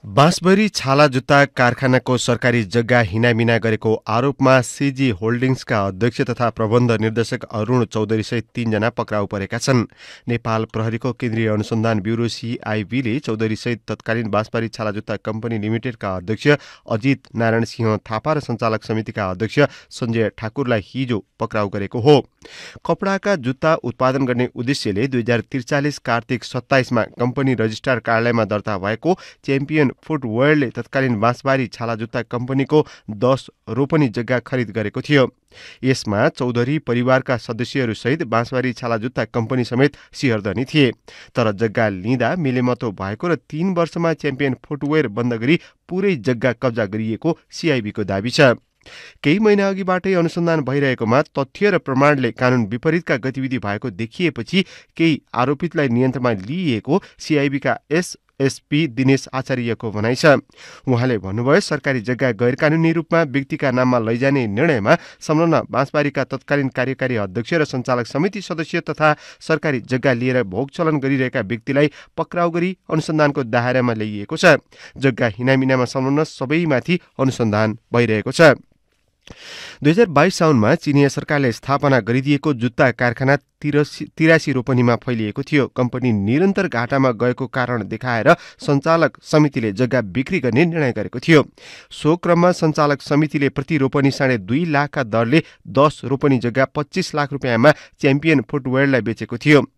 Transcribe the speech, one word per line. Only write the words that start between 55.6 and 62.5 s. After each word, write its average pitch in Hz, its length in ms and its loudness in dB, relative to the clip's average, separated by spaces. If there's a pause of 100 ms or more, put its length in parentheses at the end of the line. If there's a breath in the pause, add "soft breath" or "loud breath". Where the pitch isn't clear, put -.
नियन्त्रणमा 123 420 0 (140)
लिइएको 147 560 -2 (160 loud breath)
सिआइबीका 139 560 0 (160)
एसएसपी 147 960 -2
दिनेश 131 460 2
आचार्यको 120 580 -4
भनाइ 107 240 -2
छ। 143 220 4 (480 loud breath)
उहाँले 123 320 0
भन्नुभयो, 113 420 0
सरकारी 139 420 -4
जग्गा 123 340 -2
गैर 120 200 0